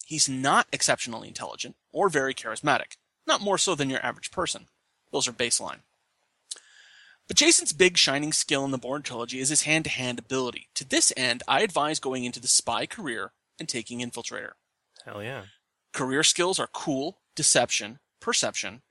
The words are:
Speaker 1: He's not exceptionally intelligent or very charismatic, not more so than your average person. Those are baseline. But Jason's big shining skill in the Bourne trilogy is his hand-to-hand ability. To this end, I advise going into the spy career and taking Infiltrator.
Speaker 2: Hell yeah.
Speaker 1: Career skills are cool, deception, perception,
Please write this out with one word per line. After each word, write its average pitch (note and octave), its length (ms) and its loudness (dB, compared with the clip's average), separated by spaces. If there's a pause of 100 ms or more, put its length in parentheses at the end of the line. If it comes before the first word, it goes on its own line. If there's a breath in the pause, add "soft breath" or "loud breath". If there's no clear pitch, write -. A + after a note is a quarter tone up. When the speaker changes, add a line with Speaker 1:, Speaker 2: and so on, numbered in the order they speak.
Speaker 1:
He's D3+ 240 0
not C#3 420 4
exceptionally A#2+ 560 -2
intelligent - 480 -12 (160)
or F#3 160 2
very C3+ 260 2
charismatic, A#2+ 600 -2 (320)
not C#4 140 2
more G3+ 160 2
so F3 180 2
than C#3+ 140 0
your B2+ 160 -4
average - 260 -6
person. - 360 -4 (440)
Those C#3 160 0
are A#2+ 60 -6
baseline. A2 460 -2 (1500 loud breath)
But F3+ 100 0
Jason's E4 340 6
big F3+ 260 6
shining D3 360 2
skill C#3 320 0
in C3+ 60 -2
the C3 60 0
Bourne C3 260 -6
trilogy B2 360 -6
is C3 100 0
his D3+ 120 4
hand-to-hand C#3+ 580 0
ability. B2+ 560 -2
To - 120 -6
this - 280 4
end, B2+ 320 0
I C#3 140 4
advise D3+ 380 0
going C3 260 -2
into A#2+ 160 -6
the A#2+ 80 -4
spy A#2 360 2
career A#2 460 -6 (260)
and E3+ 120 -8
taking A#2+ 300 -6
Infiltrator. A#2 520 -8 (540)
Speaker 2:
Hell G#2 180 -10
yeah. A#2+ 200 -8 (500)
Speaker 1:
Career C#3 300 0
skills F3 360 2
are A#2+ 80 -2
cool, D3 520 -4 (160)
deception, B2 640 0 (200)
perception, A2+ 720 -4